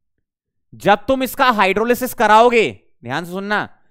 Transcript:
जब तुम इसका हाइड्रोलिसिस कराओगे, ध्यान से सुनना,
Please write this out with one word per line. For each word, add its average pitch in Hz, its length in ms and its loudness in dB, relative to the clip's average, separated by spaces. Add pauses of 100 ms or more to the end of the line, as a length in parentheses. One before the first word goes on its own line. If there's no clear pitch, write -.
(720)
जब 196 340 0
तुम 269 160 -2
इसका 254 300 0
हाइड्रोलिसिस 220 640 -2
कराओगे, 214 560 4 (340)
ध्यान 139 200 -6
से 170 80 -14
सुनना, 196 360 -6 (220)